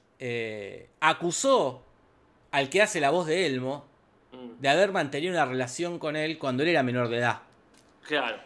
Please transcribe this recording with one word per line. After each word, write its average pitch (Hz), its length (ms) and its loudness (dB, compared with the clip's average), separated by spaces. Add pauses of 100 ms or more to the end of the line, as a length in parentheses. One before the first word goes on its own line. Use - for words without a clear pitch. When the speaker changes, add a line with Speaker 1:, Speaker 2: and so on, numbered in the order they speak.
(180)
Speaker 1:
Eh, 107 680 -8 (100)
acusó 165 840 0 (680)
al 139 200 0
que 185 120 4
hace 185 180 0
la 139 100 4
voz 175 160 2
de 170 200 2
Elmo 131 380 -4 (480)
Speaker 2:
Mm. 123 280 -16
Speaker 1:
de 139 80 0
haber 185 240 6
mantenido 156 400 -2
una 160 140 2
relación 131 540 -4
con 151 160 -4
él 156 220 -4
cuando 131 260 -2
él 175 60 4
era 156 120 4
menor 123 260 0
de 117 100 -2
edad. 120 240 0 (680)
Speaker 2:
Claro. 123 380 -2